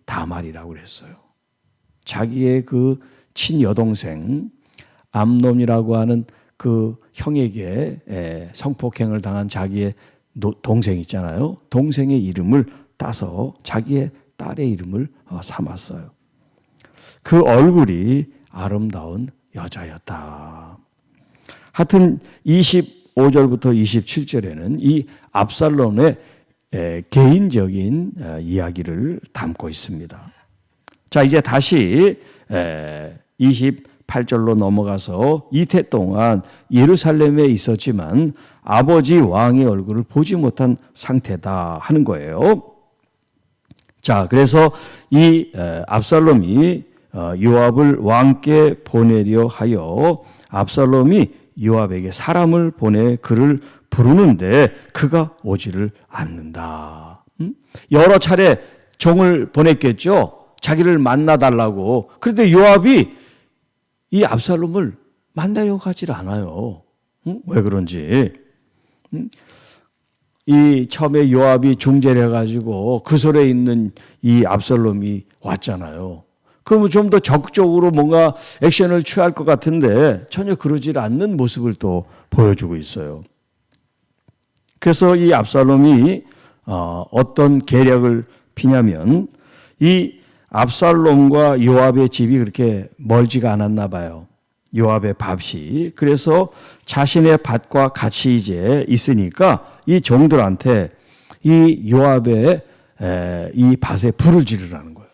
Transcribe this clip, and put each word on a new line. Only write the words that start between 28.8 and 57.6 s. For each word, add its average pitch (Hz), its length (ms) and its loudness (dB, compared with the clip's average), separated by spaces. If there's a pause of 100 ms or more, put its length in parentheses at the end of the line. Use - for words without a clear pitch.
담고 - 380 -12
있습니다. 82 640 -16 (800)
자, 147 100 2
이제 139 180 4
다시, 139 800 0 (320)
에, 78 640 -8 (220)
이십팔 131 880 -2
절로 113 300 0
넘어가서 101 960 -2
이태 170 380 -2
동안 104 520 0 (300)
예루살렘에 151 760 2
있었지만 113 880 -2 (280)
아버지 147 560 2
왕의 120 480 2
얼굴을 107 380 -4
보지 165 320 -2
못한 131 420 -2 (160)
상태다 92 880 -6
하는 151 220 0
거예요. 95 680 -2 (1300)
자, 101 260 -2
그래서 139 420 4 (380)
이, 165 460 4
에, 87 320 -8
압살롬이, 143 960 2 (300)
어, 87 280 -8
요압을 120 600 4
왕께 135 800 2
보내려 113 640 2
하여 113 720 -2 (280)
압살롬이 131 840 2 (320)
요압에게 95 480 -2
사람을 170 600 0
보내 113 440 0
그를 135 460 0 (280)
부르는데 127 840 4 (180)
그가 156 520 -2
오지를 98 480 -6 (180)
않는다. 80 1120 -14 (180)
음? 185 120 -8 (380)